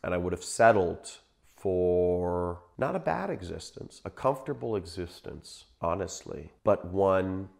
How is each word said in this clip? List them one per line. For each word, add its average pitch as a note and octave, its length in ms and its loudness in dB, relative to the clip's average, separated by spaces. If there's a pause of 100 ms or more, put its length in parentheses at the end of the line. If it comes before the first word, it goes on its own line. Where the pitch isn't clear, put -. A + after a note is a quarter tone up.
And F2+ 100 -2
I F2+ 40 0
would F2+ 160 0
have F2 100 -6
settled G2+ 720 4 (380)
for F2+ 1040 2 (160)
not C3+ 180 -2
a F3+ 40 -2
bad F3 320 -2
existence, - 720 -10
a F#2 60 -8
comfortable B2+ 640 -4
existence, - 880 -10 (160)
honestly, E2+ 720 -4 (120)
but G2+ 220 4
one F#2+ 640 2 (100)